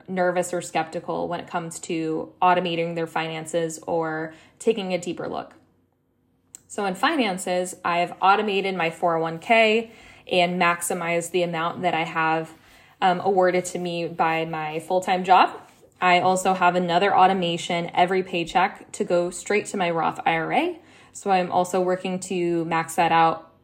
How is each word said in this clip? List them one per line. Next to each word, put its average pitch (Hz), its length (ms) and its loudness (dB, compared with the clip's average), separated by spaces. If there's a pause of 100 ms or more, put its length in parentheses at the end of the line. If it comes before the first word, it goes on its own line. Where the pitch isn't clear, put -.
nervous 180 440 0
or 175 100 -4
skeptical 165 640 -6
when 170 140 -6
it - 60 -16
comes 170 340 -8
to 160 600 -6
automating 170 540 2
their 165 120 -4
finances 160 800 -6
or 160 460 -4 (260)
taking 202 340 -2
a 180 60 -2
deeper 170 300 -8
look. - 260 -10 (1120)
So - 160 -6
in 190 100 -2
finances, 185 880 -2
I've 175 360 0
automated 196 560 2
my 165 140 0
four 165 260 0
oh 160 60 0
one 165 160 -4
K 226 520 2 (400)
and 180 300 2
maximized 170 680 0
the 180 120 0
amount 170 400 -4
that 170 120 0
I 160 100 0
have, 160 480 -2 (480)
um, 180 200 2
awarded 180 460 2
to - 120 -8
me 170 280 -4
by 165 380 0
my 156 360 -6
full-time 185 440 0
job. 190 340 6 (420)
I 180 200 4
also 185 320 2
have 180 240 4
another 180 400 2
automation 175 800 2
every 180 280 2
paycheck 185 720 -2
to - 120 -4
go 175 260 2
straight 208 360 -4
to - 120 -8
my 175 120 0
Roth 165 360 -2
I 165 80 4
R 160 180 -2
A. 330 260 0 (340)
So - 180 -6
I'm 185 200 2
also 180 300 0
working 185 400 -2
to 175 460 -2
max 165 300 -4
that 165 160 2
out 165 380 2 (140)